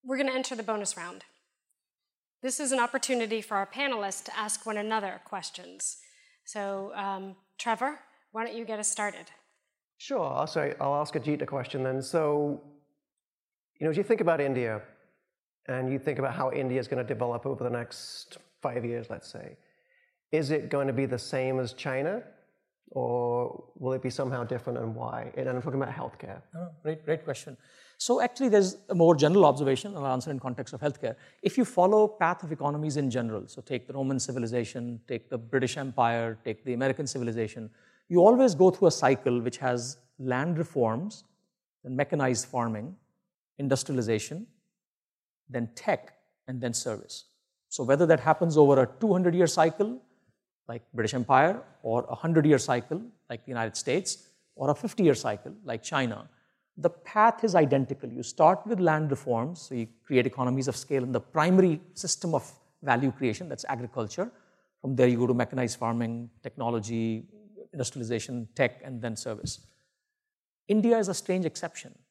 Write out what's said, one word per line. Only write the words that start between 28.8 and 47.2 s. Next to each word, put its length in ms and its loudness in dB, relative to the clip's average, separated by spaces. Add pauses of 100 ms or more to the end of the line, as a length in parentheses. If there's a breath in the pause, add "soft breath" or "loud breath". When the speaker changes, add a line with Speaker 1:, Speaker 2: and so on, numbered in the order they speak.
Speaker 3:
a 60 -4
more 200 10
general 300 8
observation, 500 2
and 100 -8
I'll 80 0
answer 180 -4
in 100 -6
context 340 -8
of 60 -10
healthcare. 340 -4 (280 soft breath)
If 140 0
you 80 4
follow 440 4
path 340 -2
of 80 -10
economies 460 -2
in 120 0
general, 380 -4
so 160 -18
take 240 -6
the 60 -14
Roman 260 -2
civilization, 880 -4
take 240 -8
the 80 -6
British 380 -2
Empire, 680 0
take 200 -6
the 100 -4
American 320 0
civilization, 640 -4 (380 soft breath)
you 120 6
always 340 8
go 160 8
through 180 4
a 40 6
cycle 480 2
which 180 -4
has 380 -4 (220)
land 400 -2
reforms, 640 -2 (580)
then 140 -8
mechanized 500 0
farming, 480 -4 (640)
industrialization, 880 -2 (1040)
then 260 -4
tech, 400 -2 (320)
and 140 -8
then 140 -4
service. 500 -8 (440)